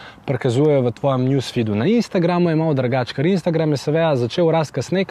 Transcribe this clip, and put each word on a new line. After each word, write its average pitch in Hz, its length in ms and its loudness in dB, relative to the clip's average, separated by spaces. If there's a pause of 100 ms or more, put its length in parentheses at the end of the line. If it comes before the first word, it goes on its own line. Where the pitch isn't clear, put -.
(260)
prikazujejo 135 560 2
v 120 80 0
tvojem 131 380 -2
newsfeedu. 120 500 -2
Na 117 80 0
Instagramu 175 640 0
je 156 60 0
malo 156 180 0
drugače, 127 400 -2
ker 139 120 -2
Instagram 165 500 0
je - 80 -6
seveda 156 320 2
začel 143 340 0
rasti 160 240 0
kasneje 175 360 -2